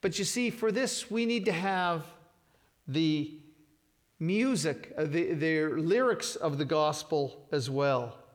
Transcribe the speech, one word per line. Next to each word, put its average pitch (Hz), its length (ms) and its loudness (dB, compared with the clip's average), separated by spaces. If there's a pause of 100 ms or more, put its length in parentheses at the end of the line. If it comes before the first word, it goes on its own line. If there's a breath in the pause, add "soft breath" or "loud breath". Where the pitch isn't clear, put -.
But 185 180 0
you 196 60 0
see, 240 240 0
for 220 240 0
this, - 360 -2
we 233 160 2
need 233 200 0
to 202 80 2
have 175 500 0 (840 soft breath)
the 156 420 2 (880)
music, 180 800 0
uh, 156 80 0
the, 165 300 0
the 156 320 2
lyrics 196 680 0
of 151 220 -2
the 147 80 0
gospel 151 880 0
as 135 160 0
well. 135 480 0 (180)